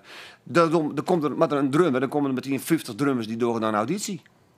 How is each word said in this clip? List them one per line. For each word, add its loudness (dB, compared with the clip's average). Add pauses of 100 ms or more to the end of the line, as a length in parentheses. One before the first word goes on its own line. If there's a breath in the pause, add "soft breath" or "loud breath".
(440 loud breath)
daarom, 2
er -4
komt 2
er, -2
met 4
een 2
drummer, 4
dan 0
komen 0
er -2
meteen -4
vijftig -2
drummers 0
die -6
door 0
een 0
auditie. -2 (360)